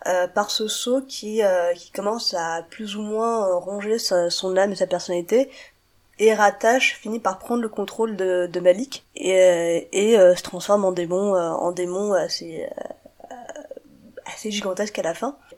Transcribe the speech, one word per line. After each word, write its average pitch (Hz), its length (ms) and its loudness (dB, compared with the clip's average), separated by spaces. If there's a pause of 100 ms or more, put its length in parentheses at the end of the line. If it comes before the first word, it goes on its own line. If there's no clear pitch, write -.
euh, 180 220 2
par 202 240 -2
ce 214 160 -4
sceau 247 340 -2
qui, 220 420 -6
euh, 180 300 2
qui - 180 -14
commence 208 420 -4
à 165 360 -4
plus 208 280 -10
ou 214 40 -8
moins, 220 460 -2
euh, 185 80 2
ronger 202 420 -4
sa, 175 320 0
son 185 280 -2
âme 196 160 2
et - 20 -8
sa 185 100 -2
personnalité, 180 640 0 (680)
et 220 140 6
rattache, 214 640 2
finit 220 220 -8
par 190 200 -4
prendre 240 220 -4
le 220 80 -4
contrôle 214 460 -4
de, 180 360 0
de 180 80 -4
Malik, 180 460 2 (100)
et, - 180 -2
euh, 170 460 6 (120)
et, 214 280 4
euh, 180 160 10
se - 80 -10
transforme 202 400 0
en 190 80 2
démon, 180 440 0
euh, 170 160 0
en 170 200 -2
démon 180 420 -2
assez, 165 540 -4 (640)
euh, 254 40 -16 (880)
assez - 260 -10
gigantesque 208 480 -4
à 185 40 -4
la 165 100 -2
fin. 277 240 -6 (200)